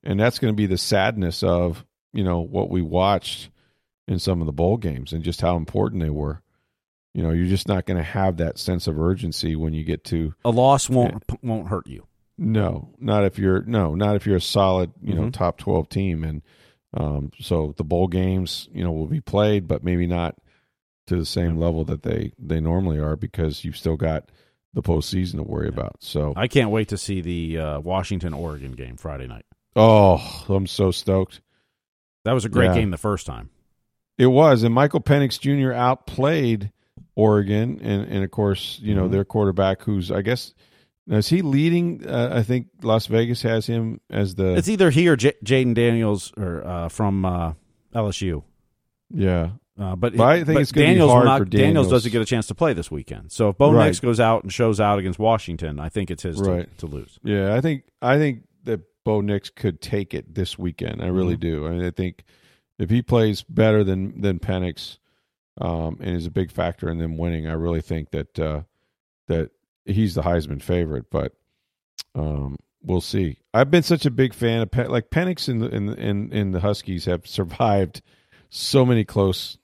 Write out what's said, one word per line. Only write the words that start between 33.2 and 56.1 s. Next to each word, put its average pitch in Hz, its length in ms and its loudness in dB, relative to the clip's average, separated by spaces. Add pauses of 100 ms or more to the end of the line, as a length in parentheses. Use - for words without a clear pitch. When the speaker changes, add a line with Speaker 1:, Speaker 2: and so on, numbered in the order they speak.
Speaker 2:
time. 57 240 -12 (680)
Speaker 1:
It 127 80 6
was, 131 360 8
and 117 120 4
Michael 147 260 4
Penix 143 380 2
Junior 135 340 0
outplayed 123 1000 0 (440)
Oregon, 107 680 2
and, 101 300 -2
and 98 120 -2
of 95 60 -4
course, 101 520 -2
you 107 120 -2
know, 95 100 2
Speaker 2:
Mm-hmm. 92 100 0
Speaker 1:
their 98 120 2
quarterback, 95 580 2
who's, 98 280 -2
I 92 100 -2
guess, 117 320 -4 (560)
now, 107 80 -2
is 107 120 0
he 180 120 4
leading? 170 640 0
Uh, 120 280 -2
I 117 100 2
think 120 240 -2 (160)
Las 110 220 2
Vegas 117 380 0
has 113 220 0
him 113 440 -4
as 98 260 -2
the 92 200 2
Speaker 2:
It's 85 120 2
either 190 220 4
he 156 180 4
or 160 80 6
J-, 127 260 2
Jaden 123 320 2
Daniels, 113 640 2
or, 87 320 -6
uh, 85 220 -6
from, 98 340 0
uh, 87 300 -2 (400)
L 110 160 0
S 92 120 -6
U. 85 220 -4 (680)
Speaker 1:
Yeah. 92 420 0 (280)
Speaker 2:
Uh, 92 160 -4
but 95 220 -2
Speaker 1:
But 113 60 6
I 139 120 8
Speaker 2:
it, 170 100 -2
Speaker 1:
think 160 100 2
Speaker 2:
but 139 80 4
Speaker 1:
it's 127 100 -2
gonna 147 120 6
be - 40 6
Speaker 2:
Daniels 175 180 8
will 127 60 8
Speaker 1:
hard 123 120 8
Speaker 2:
not, 135 140 6
Speaker 1:
for 101 60 2
Speaker 2:
Daniels 107 220 4 (200)
Speaker 1:
Daniels. - 40 2
Speaker 2:
doesn't 120 200 2
get 113 100 0
a 110 40 0
chance 113 220 -2
to 98 80 -8
play 160 180 2
this 82 180 -6
weekend. 73 400 -12
So 107 180 2
if 95 80 -2
Bo 143 140 8
Speaker 1:
Right. 113 140 8
Speaker 2:
Nix 92 160 2
goes 120 180 2
out 113 240 4
and 95 80 -8
shows 110 300 2
out 104 180 4
against 92 180 -4
Washington, 87 600 -2
I 78 80 -8
think 95 240 -6